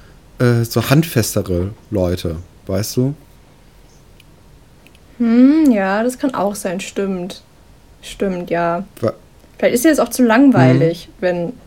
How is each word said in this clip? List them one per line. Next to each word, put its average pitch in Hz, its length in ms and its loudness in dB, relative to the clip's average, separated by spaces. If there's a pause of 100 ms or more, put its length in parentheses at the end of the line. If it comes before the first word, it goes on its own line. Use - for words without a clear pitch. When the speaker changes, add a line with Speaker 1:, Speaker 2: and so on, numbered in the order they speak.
(380)
Speaker 1:
äh, 120 260 2
so 113 260 -4
handfestere 104 800 0 (200)
Leute, 90 460 -2 (300)
weißt 98 300 -6
du? 131 180 -2 (2000)
Speaker 2:
Hm, 262 520 4
ja, 202 320 0
das 247 160 -4
kann 262 160 -4
auch 196 220 -4
sein, 190 240 -6
stimmt. 190 600 -8 (600)
Stimmt, 180 480 -6
ja. 170 340 -2 (160)
Speaker 1:
Wa- - 140 -4 (440)
Speaker 2:
Vielleicht - 180 0
ist 240 100 0
ihr 320 60 6
das 269 80 0
auch 240 100 -2
zu - 120 -2
langweilig, 196 880 4
Speaker 1:
Mhm. - 40 -20 (100)
Speaker 2:
wenn 175 300 -2 (140)